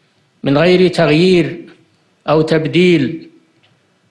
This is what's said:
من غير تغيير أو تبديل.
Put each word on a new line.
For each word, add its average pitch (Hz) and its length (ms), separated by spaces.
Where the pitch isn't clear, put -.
من 139 160
غير 180 300
تغيير 165 720
أو 151 140
تبديل. 156 840